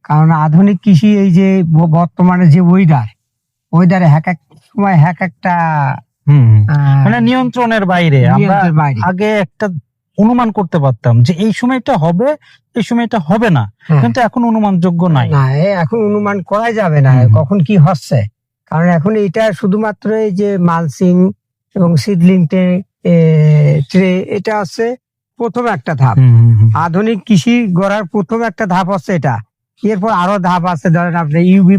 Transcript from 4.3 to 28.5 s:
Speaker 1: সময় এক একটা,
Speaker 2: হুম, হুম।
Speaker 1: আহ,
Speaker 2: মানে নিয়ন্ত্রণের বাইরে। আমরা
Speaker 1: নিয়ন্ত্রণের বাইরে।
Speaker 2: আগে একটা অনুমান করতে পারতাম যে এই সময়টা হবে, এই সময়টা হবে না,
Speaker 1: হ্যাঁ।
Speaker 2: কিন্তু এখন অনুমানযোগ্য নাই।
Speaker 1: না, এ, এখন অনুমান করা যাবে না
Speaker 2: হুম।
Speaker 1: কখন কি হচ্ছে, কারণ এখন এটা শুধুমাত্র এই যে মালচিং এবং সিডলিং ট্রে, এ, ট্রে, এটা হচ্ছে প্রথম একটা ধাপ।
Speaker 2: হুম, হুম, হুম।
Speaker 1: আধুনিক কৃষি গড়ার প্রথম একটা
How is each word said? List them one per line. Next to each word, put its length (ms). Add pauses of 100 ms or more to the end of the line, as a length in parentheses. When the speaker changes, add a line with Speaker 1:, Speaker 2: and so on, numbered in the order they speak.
Speaker 1:
সময় 400
এক 280
একটা, 340 (760)
Speaker 2:
হুম, 180
হুম। 220
Speaker 1:
আহ, 360
Speaker 2:
মানে 160
নিয়ন্ত্রণের 640
বাইরে। 420
আমরা 100
Speaker 1:
নিয়ন্ত্রণের 360
বাইরে। 300
Speaker 2:
আগে 240
একটা 420 (500)
অনুমান 340
করতে 260
পারতাম 440
যে 100
এই 200
সময়টা 440
হবে, 400 (380)
এই 80
সময়টা 360
হবে 320
না, 280
Speaker 1:
হ্যাঁ। 220
Speaker 2:
কিন্তু 200
এখন 240
অনুমানযোগ্য 600
নাই। 220
Speaker 1:
না, 280
এ, 120
এখন 380
অনুমান 360
করা 300
যাবে 280
না 120
Speaker 2:
হুম। 220
Speaker 1:
কখন 260
কি 160
হচ্ছে, 480 (460)
কারণ 180
এখন 280
এটা 360
শুধুমাত্র 600
এই 180
যে 280
মালচিং 720 (440)
এবং 220
সিডলিং 500
ট্রে, 360 (220)
এ, 100 (760)
ট্রে, 280
এটা 420
হচ্ছে 360 (400)
প্রথম 300
একটা 280
ধাপ। 240
Speaker 2:
হুম, 180
হুম, 200
হুম। 180
Speaker 1:
আধুনিক 520
কৃষি 460
গড়ার 320
প্রথম 380
একটা 240